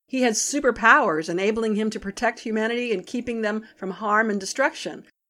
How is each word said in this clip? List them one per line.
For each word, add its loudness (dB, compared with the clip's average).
He 0
had 2
superpowers 4
enabling 0
him 0
to -8
protect -4
humanity -2
and -4
keeping -6
them -2
from -8
harm 2
and 0
destruction. -4